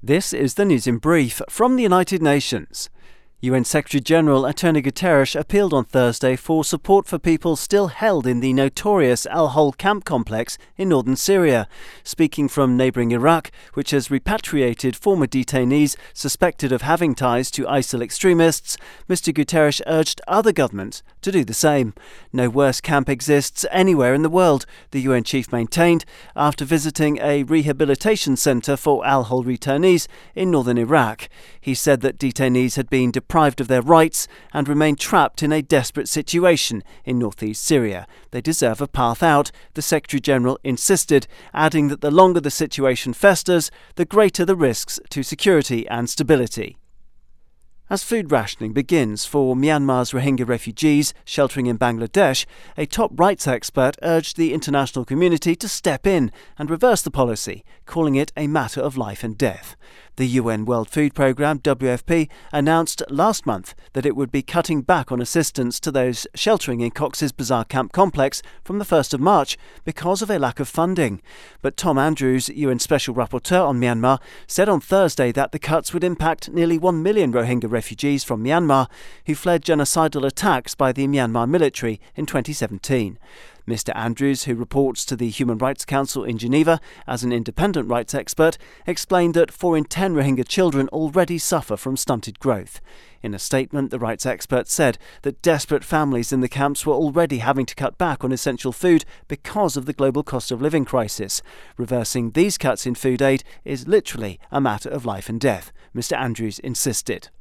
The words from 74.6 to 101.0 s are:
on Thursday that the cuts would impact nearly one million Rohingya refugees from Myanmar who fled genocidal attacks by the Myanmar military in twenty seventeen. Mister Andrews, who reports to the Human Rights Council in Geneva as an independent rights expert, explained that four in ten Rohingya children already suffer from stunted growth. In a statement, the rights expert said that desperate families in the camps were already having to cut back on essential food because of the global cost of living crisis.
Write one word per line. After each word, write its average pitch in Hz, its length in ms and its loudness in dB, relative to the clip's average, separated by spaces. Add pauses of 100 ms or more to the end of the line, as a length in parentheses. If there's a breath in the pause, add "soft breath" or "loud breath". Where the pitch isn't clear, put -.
on 170 120 2
Thursday 151 520 0
that 135 180 -2
the 156 80 -8
cuts 156 340 -2
would 175 120 -2
impact 165 440 -2
nearly 170 300 0
one 165 240 0
million 185 300 2
Rohingya 117 360 0
refugees 120 540 -2
from 110 220 -6
Myanmar 139 420 2 (400 loud breath)
who 151 80 -2
fled 170 300 -2
genocidal 151 600 0
attacks 139 520 -2
by 131 160 0
the 135 160 -2
Myanmar 120 400 0
military 131 520 0 (140 soft breath)
in 147 100 -6
twenty 151 280 -4
seventeen. 110 640 -4 (480 loud breath)
Mister 113 300 -6
Andrews, 120 480 -2
who 127 100 -2
reports 127 520 -2
to 127 100 -4
the 117 140 -4
Human 120 260 -2
Rights 131 300 -4
Council 139 360 -4
in 117 140 -6
Geneva 151 440 2 (260 loud breath)
as 127 180 -6
an 123 80 -2
independent 139 560 -2
rights 120 260 -4
expert, 160 440 0 (280 soft breath)
explained 175 460 0
that 170 180 2
four 175 240 -2
in 151 100 0
ten 185 300 -2
Rohingya 135 320 0
children 143 420 0
already 160 500 -2
suffer 147 400 -4
from 135 180 -6
stunted 113 420 -6
growth. 107 440 -4 (400 soft breath)
In 107 100 -8
a 98 60 -10
statement, 139 520 -4
the 131 80 -8
rights 113 280 -4
expert 123 420 -4
said 135 300 0 (240 loud breath)
that - 180 -6
desperate 147 420 0
families 139 480 -2
in 131 120 0
the 127 60 -2
camps 139 360 -4
were 151 80 0
already 147 460 0
having 131 260 -2
to - 100 -12
cut - 220 -6
back 165 260 -4
on 131 100 -2
essential 127 380 -4
food 165 360 2 (220 soft breath)
because 165 500 -4
of 127 80 -8
the 143 80 -6
global 135 280 0
cost - 280 -8
of 117 100 -6
living 151 240 0
crisis. 107 560 -4 (380 loud breath)